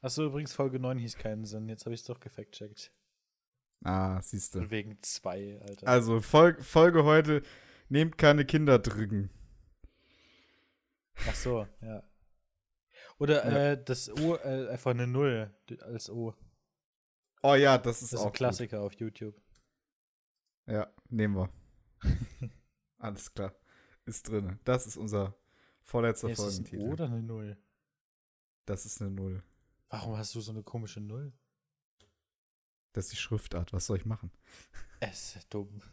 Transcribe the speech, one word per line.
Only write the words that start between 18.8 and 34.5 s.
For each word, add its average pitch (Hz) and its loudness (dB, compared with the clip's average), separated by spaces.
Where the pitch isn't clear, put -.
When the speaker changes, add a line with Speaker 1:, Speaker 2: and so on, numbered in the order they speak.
Speaker 1:
auf 101 -6
YouTube. 107 -10
Speaker 2:
Ja, 107 -4
nehmen 107 0
wir. 95 -2
Speaker 1:
<laughs> - -2
Speaker 2:
Alles 104 -10
klar. 95 -6
Ist - -10
drin. 101 -4
Das 127 0
ist 110 -14
unser 101 -4
vorletzter 117 -2
Speaker 1:
Nee, 117 -2
ist 107 -6
das 101 -2
ein - -6
Speaker 2:
Folgentitel. 104 -6
Speaker 1:
O 147 -4
oder 156 -4
eine 117 -4
Null? 110 -10
Speaker 2:
Das 98 -8
ist - -10
eine 98 -6
Null. 95 -8
Speaker 1:
Warum 107 -8
hast 107 -8
du 117 -8
so 110 -10
eine 110 -10
komische 110 -10
Null? 123 -12
Speaker 2:
Das 98 -4
ist - -12
die - -10
Schriftart. - -6
Was 92 -4
soll 98 -2
ich 85 -6
machen? 107 -8